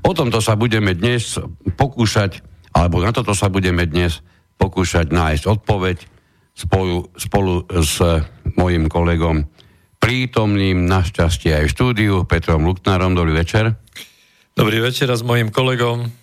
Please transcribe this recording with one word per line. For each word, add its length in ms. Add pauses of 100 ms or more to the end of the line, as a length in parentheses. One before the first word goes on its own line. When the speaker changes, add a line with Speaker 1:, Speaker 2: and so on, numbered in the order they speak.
Speaker 1:
O 80
tomto 320
sa 80
budeme 400
dnes 480 (320)
pokúšať, 800 (180)
alebo 320
na 80
toto 240
sa 160
budeme 320
dnes 400 (320)
pokúšať 560
nájsť 320
odpoveď 540 (580)
spolu, 640
spolu 480
s 320 (560)
mojím 320
kolegom, 560 (560)
prítomným 880
našťastie 640
aj 160
v 80
štúdiu, 480
Petrom 400
Luknárom. 480
Dobrý 240
večer. 400 (800)
Speaker 2:
Dobrý 240
večer 320
a 80
s 80
mojím 240
kolegom 560 (160)